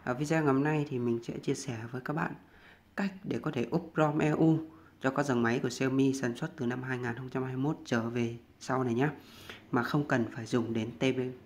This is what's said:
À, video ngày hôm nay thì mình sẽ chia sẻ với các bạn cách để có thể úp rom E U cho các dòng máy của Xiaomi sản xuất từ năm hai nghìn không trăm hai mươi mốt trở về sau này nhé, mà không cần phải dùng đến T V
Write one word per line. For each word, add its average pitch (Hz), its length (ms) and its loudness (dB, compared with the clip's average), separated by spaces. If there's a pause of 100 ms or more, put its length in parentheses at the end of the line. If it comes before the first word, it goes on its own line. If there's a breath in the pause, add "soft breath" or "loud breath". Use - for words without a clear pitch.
À, 127 100 -2
video 151 300 0
ngày 143 100 4
hôm 135 100 4
nay 151 260 2
thì 131 100 -2
mình 120 240 0
sẽ - 140 -8
chia - 160 -2
sẻ 127 240 -6 (140)
với 127 140 -6
các 151 80 -4
bạn 165 200 -2 (640 loud breath)
cách 196 160 -2 (120)
để 120 180 -2
có 156 100 -2
thể 120 200 0
úp - 260 -2
rom 156 220 4
E 151 100 4
U 156 300 6 (420 loud breath)
cho 131 100 2
các 143 140 0
dòng 120 180 2
máy 117 200 4
của 131 60 2
Xiaomi 135 440 2
sản 123 220 -2
xuất - 200 -6
từ 127 100 -4
năm 127 180 -2
hai 127 140 -4
nghìn 123 200 -4
không 127 120 -10
trăm 131 140 -4
hai 127 120 -6
mươi 131 80 -2
mốt 151 220 0
trở 117 240 0
về 117 260 -2 (240)
sau 131 240 -2
này 123 100 2
nhé, 131 160 4 (600 loud breath)
mà 120 120 2
không 147 240 0
cần 120 240 2
phải 113 140 -10
dùng 117 280 0
đến 113 260 -2
T - 20 0
V 131 180 2 (260)